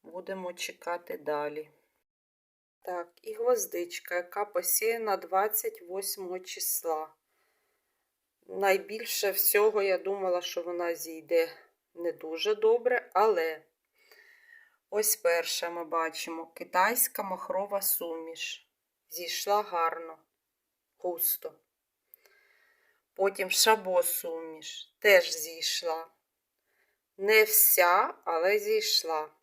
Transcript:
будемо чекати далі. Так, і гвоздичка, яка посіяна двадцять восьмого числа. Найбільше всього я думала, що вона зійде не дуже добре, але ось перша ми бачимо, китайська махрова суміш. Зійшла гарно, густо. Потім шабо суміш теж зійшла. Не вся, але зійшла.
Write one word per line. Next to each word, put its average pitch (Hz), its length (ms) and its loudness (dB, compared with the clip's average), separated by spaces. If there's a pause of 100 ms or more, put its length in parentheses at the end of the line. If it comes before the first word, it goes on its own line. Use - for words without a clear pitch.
будемо 180 500 -10
чекати 175 640 -8
далі. 147 520 -4 (1120)
Так, 175 400 -8
і 220 120 -12
гвоздичка, 202 800 -2
яка 180 300 -4
посіяна 214 720 0
двадцять 190 640 -2
восьмого 180 580 -8
числа. 165 760 -4 (1300)
Найбільше 196 840 -2
всього 208 500 4
я 190 160 2
думала, 185 440 -2
що 175 200 -6
вона 175 340 -4
зійде 165 540 0 (440)
не 170 180 -4
дуже 160 440 -4
добре, 233 580 2
але 170 480 2 (1300)
ось 208 260 0
перша 170 540 0
ми 170 160 -8
бачимо, 165 720 -4
китайська 202 680 0
махрова 196 580 -4
суміш. 165 840 -6 (420)
Зійшла 202 520 0
гарно, 165 560 -2 (800)
густо. - 560 -4 (1600)
Потім 196 380 0
шабо 185 520 4
суміш 165 960 -8
теж 190 320 6
зійшла. 160 760 -4 (1080)
Не 214 260 6
вся, 202 680 6 (120)
але 175 340 2
зійшла. 202 680 0 (140)